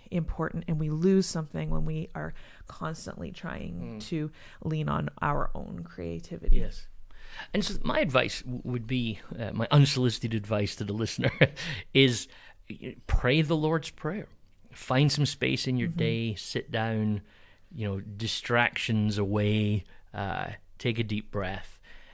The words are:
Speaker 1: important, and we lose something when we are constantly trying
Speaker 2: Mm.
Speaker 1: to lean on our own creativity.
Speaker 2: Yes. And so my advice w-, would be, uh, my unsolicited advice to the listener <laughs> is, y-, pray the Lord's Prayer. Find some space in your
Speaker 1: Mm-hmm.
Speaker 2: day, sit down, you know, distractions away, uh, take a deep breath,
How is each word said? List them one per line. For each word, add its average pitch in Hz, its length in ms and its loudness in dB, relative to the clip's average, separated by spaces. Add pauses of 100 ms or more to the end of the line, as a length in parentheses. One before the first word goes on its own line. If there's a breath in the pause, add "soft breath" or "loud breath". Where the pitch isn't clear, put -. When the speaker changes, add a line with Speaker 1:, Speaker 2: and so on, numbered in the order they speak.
Speaker 1:
important, 165 580 -4
and 156 120 0
we 156 100 0
lose 185 380 4
something 156 420 -6
when 156 160 4
we 156 300 -2
are 156 180 -6 (340 loud breath)
constantly - 640 -10
trying - 680 -10
Speaker 2:
Mm. - 80 -12
Speaker 1:
to 151 240 -4 (320 loud breath)
lean 156 260 -2
on 143 200 -2 (120)
our 143 320 0
own - 300 -8
creativity. 170 760 4
Speaker 2:
Yes. - 300 2 (680 loud breath)
And 202 100 2
so 202 200 -2
my - 160 6
advice 127 420 4
w-, 123 220 -6
would 120 240 -2
be, 120 320 0 (180)
uh, 110 160 -4
my 113 160 0
unsolicited 127 640 6
advice 104 440 0
to 110 60 -4
the 101 100 -4
listener 113 460 0
<laughs> - 540 0
is, 131 340 4 (400 loud breath)
y-, - 280 -12 (100)
pray 147 380 4
the 156 120 0
Lord's 156 360 0
Prayer. 180 360 -8 (460)
Find 135 380 2
some 147 140 2
space 131 420 -2
in 127 100 0
your 120 120 0
Speaker 1:
Mm-hmm. 110 100 -6
Speaker 2:
day, 113 360 0
sit - 360 -8
down, 110 500 0 (540 soft breath)
you 110 120 -6
know, 98 120 -4
distractions 107 1160 0
away, 104 680 2 (300 soft breath)
uh, 95 340 -4 (320)
take 117 180 -2
a 117 60 -2
deep 107 260 -4
breath, 98 480 -6 (360 loud breath)